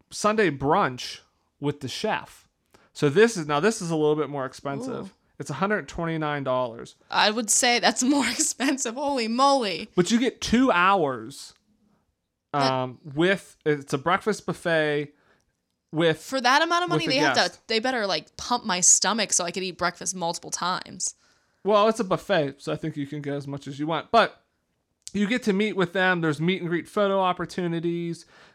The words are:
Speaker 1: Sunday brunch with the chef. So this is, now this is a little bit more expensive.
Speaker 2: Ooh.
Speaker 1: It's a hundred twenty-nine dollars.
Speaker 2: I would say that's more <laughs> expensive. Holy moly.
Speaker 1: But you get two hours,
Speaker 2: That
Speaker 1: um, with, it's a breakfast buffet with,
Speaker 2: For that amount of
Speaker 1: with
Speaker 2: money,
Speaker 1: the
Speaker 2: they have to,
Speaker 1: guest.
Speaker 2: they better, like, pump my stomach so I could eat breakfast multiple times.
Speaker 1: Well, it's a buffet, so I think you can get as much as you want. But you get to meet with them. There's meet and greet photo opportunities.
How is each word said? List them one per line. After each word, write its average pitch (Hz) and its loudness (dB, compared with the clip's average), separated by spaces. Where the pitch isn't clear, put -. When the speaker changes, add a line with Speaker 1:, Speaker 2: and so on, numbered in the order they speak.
Speaker 1:
Sunday 214 2
brunch 139 0
with 143 -4
the 127 -8
chef. - -6
So 147 0
this 214 4
is, 156 -6
now 147 0
this 220 0
is 165 -4
a 160 0
little 151 2
bit 147 -2
more 139 -6
expensive. 143 -8
Speaker 2:
Ooh. 185 -16
Speaker 1:
It's 147 -10
a 143 -6
hundred 185 -2
twenty-nine 156 -4
dollars. 127 -4
Speaker 2:
I 190 2
would 214 -2
say 240 4
that's 202 2
more 269 4
<laughs> - -2
expensive. 254 -2
Holy 277 -2
moly. 240 2
Speaker 1:
But 180 4
you 233 6
get 247 0
two 247 4
hours, 156 2
Speaker 2:
That 139 2
Speaker 1:
um, 127 -4
with, 175 0
it's 147 -2
a 143 0
breakfast 175 -2
buffet 151 -2
with, 160 2
Speaker 2:
For 262 -4
that 262 4
amount 339 0
of 349 -2
Speaker 1:
with 339 2
Speaker 2:
money, 320 -2
Speaker 1:
the - 0
Speaker 2:
they 269 2
have 262 2
to, 226 4
Speaker 1:
guest. - -4
Speaker 2:
they 226 0
better, 233 -2
like, 160 -4
pump - -4
my 180 -2
stomach 196 2
so 180 0
I 175 -6
could 190 -6
eat 185 -6
breakfast 175 -4
multiple 170 -6
times. - -6
Speaker 1:
Well, 208 4
it's 220 0
a 214 0
buffet, 165 0
so 156 -4
I 151 -4
think 156 -6
you 143 -4
can 147 -10
get 143 -6
as 139 -8
much 139 -10
as 131 -12
you 151 -4
want. 160 -4
But 214 4
you 202 0
get 247 0
to 214 2
meet 196 0
with 175 0
them. 185 2
There's 156 0
meet 175 0
and 170 -4
greet 170 -4
photo 196 0
opportunities. 170 -4